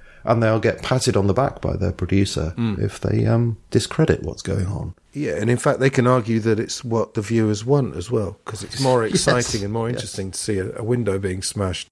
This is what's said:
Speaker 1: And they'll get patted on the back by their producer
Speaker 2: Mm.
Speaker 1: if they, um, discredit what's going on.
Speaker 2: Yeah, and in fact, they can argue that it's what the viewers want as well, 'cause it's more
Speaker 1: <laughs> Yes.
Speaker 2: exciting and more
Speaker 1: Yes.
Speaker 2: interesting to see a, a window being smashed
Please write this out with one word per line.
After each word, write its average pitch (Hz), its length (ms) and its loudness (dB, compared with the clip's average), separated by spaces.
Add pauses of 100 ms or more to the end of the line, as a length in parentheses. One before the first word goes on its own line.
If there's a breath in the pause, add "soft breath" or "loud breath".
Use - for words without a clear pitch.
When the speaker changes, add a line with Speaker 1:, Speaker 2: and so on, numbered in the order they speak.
(240 soft breath)
Speaker 1:
And 117 200 2
they'll 110 160 4
get 107 240 0
patted 127 340 2
on 98 80 4
the 98 80 4
back - 280 0
by - 140 -2
their 92 160 0
producer 90 640 0
Speaker 2:
Mm. 113 240 -4
Speaker 1:
if 101 200 -4
they, 110 260 0
um, 117 320 2 (140)
discredit - 500 2
what's - 220 -8
going 95 240 -2
on. - 260 -6 (200)
Speaker 2:
Yeah, 143 200 -4
and 104 160 0
in 123 80 4
fact, 139 220 2
they 135 100 4
can 123 160 2
argue 117 360 2
that 110 180 2
it's - 260 -6
what 113 300 -2
the 107 80 -2
viewers 107 420 0
want 127 300 2
as 98 160 -8
well, 107 340 -2
'cause 107 180 -8
it's 123 160 -10
more 127 240 4
Speaker 1:
<laughs> 110 40 -2
Yes. - 80 -4
Speaker 2:
exciting 120 480 0
and 101 100 -4
more 113 160 -2
Speaker 1:
Yes. 123 60 -4
Speaker 2:
interesting 104 360 -8
to - 80 -10
see 101 200 -2
a, 95 180 -6
a 110 60 -6
window 110 340 0
being 95 240 -4
smashed 95 500 -4